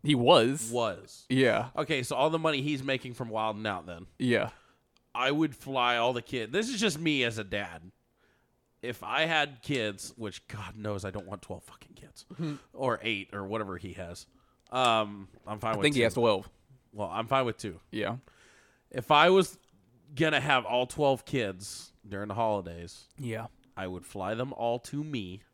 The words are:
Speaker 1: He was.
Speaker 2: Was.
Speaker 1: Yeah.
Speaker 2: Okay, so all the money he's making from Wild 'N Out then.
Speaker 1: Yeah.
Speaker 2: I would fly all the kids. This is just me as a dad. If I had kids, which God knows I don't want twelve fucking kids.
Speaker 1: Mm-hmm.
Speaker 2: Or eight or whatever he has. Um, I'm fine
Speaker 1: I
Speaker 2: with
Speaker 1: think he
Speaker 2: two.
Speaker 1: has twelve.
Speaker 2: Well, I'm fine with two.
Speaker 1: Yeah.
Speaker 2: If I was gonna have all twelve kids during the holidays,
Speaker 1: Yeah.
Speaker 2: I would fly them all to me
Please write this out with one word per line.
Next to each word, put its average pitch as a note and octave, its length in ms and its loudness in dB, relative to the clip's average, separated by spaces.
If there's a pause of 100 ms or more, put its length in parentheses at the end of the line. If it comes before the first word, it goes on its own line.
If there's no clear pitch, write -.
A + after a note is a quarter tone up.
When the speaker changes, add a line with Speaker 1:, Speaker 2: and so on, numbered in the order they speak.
Speaker 1:
He D3 140 4
was. B2 560 6
Speaker 2:
Was. A2+ 560 -4
Speaker 1:
Yeah. B2 380 4 (100)
Speaker 2:
Okay, C3 260 -2
so B2 140 -4
all C#3 140 4
the D#3+ 100 0
money D#3 200 0
he's C#3+ 220 -2
making C3 320 -4
from A#2 140 -8
Wild A2 280 -2
'N G#2+ 100 -6
Out F2+ 200 -4
then. F2 200 -12 (120)
Speaker 1:
Yeah. A#2+ 300 2 (680)
Speaker 2:
I C3 160 2
would D3+ 240 2
fly B2 420 0
all A#2+ 160 2
the A#2+ 100 -4
kids. A#2 300 -6
This A3 180 0
is A3 100 -4
just F3+ 180 2
me D#3 240 2
as A#2 160 0
a G#2+ 60 -4
dad. F#2 480 -8 (880)
If A#2+ 200 -8
I C3 240 -2
had D3 360 -2
kids, G#2+ 540 -4
which G#2+ 320 -10
God G2 280 -12
knows G#2 280 -4
I F#2+ 60 -4
don't F#2 160 -10
want G2 160 -12
twelve E2+ 220 -14
fucking - 320 -20
kids. - 280 -20 (100)
Speaker 1:
Mm-hmm. D3+ 200 -6 (180)
Speaker 2:
Or B2 300 -2
eight G2+ 300 -4
or G2+ 120 -8
whatever G2 340 -6
he F2+ 160 -12
has. F2+ 320 -12 (440)
Um, A2 580 0 (180)
I'm G#2+ 120 -8
fine A2+ 140 -2
Speaker 1:
I A2 60 0
Speaker 2:
with G2 40 0
Speaker 1:
think D3 140 4
he B2 40 4
Speaker 2:
two. A#2 40 6
Speaker 1:
has A2 100 2
twelve. A2 340 4 (440)
Speaker 2:
Well, G2+ 200 -4
I'm A2+ 140 -4
fine C3+ 200 2
with A2+ 100 -2
two. F2 240 -10 (100)
Speaker 1:
Yeah. G#2+ 260 -2 (760)
Speaker 2:
If B2+ 200 -6
I D#3 200 8
was F#3 280 4 (560)
gonna D3+ 260 4
have C3 260 4
all B2 200 2
twelve C#3 380 0
kids G2 680 -4 (180)
during G2+ 200 -8
the G2 60 -8
holidays, F2+ 720 -4 (120)
Speaker 1:
Yeah. A2+ 280 -8 (300)
Speaker 2:
I F#2+ 120 -6
would F2+ 180 -10
fly G2 280 -6
them C3 180 -4
all A#2 280 -2
to D3 220 -8
me G#2 400 -8 (120)